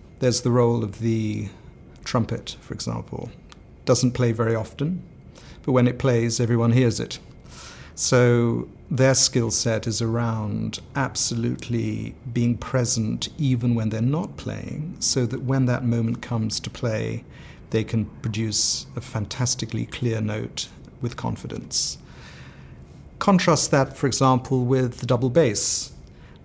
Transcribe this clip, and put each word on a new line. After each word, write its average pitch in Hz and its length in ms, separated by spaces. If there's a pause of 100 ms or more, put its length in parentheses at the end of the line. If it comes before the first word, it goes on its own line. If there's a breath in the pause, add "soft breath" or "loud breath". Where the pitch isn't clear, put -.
(180)
There's 123 240
the 123 80
role 117 340
of 98 160
the 107 480 (560 loud breath)
trumpet, - 560
for - 140
example. - 560 (540)
Doesn't 123 280
play 120 200
very 113 220
often, 143 480 (600 loud breath)
but 139 100
when 123 160
it 123 100
plays, 120 420
everyone 117 320
hears 120 280
it. - 180 (760 loud breath)
So 120 720 (220)
their 131 240
skill 117 360
set 110 360
is 110 140
around 110 800 (140)
absolutely 117 1200 (180)
being 120 240
present 117 720 (100)
even 123 360
when 110 140
they're 110 140
not 151 340
playing, 107 640
so 123 260
that 123 160
when 131 240
that 123 180
moment 117 380
comes 110 380
to - 100
play, 113 540 (460 loud breath)
they 110 140
can 110 220 (160)
produce 110 640 (100)
a 120 40
fantastically 113 840
clear 113 340
note 107 480 (320)
with 120 160
confidence. - 840 (1200 loud breath)
Contrast 180 520
that, 135 260
for 147 100
example, 127 580
with 127 340
the 123 80
double 123 240
bass, 127 600 (520 loud breath)